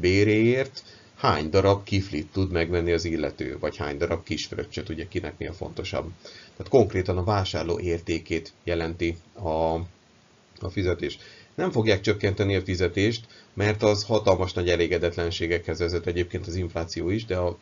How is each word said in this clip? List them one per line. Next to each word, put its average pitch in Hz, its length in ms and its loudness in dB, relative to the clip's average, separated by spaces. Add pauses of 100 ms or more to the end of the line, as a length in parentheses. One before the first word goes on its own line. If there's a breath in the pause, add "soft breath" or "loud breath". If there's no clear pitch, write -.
béréért 107 840 4 (340 loud breath)
hány 78 340 2
darab 98 340 4
kiflit 78 480 -2
tud 92 180 0
megvenni 85 420 2
az 82 120 2
illető, 71 560 -4
vagy 76 160 -4
hány 73 200 -4
darab 80 260 -2
kisfröccsöt, - 680 -6
ugye 78 200 -6
kinek 80 300 -6
mi 76 80 -8
a 76 60 -8
fontosabb. - 580 -6 (460 loud breath)
Tehát - 120 -12
konkrétan 95 500 4
a 90 60 -2
vásárló 87 540 0
értékét 82 760 -4 (120)
jelenti 85 520 -2 (180)
a, 85 140 -6 (1120)
a 92 100 -6
fizetés. 90 480 -2 (360 loud breath)
Nem 180 160 -2
fogják 107 300 4
csökkenteni 98 560 2
a 90 60 0
fizetést, 95 640 0 (280 loud breath)
mert 104 280 0
az 104 220 4
hatalmas 95 480 2
nagy 87 160 0
elégedetlenségekhez 85 1080 0
vezet, 85 280 -2
egyébként 87 400 -4
az 85 100 -6
infláció 85 540 -4
is, 113 140 -2
de 92 120 -2
a 90 240 -2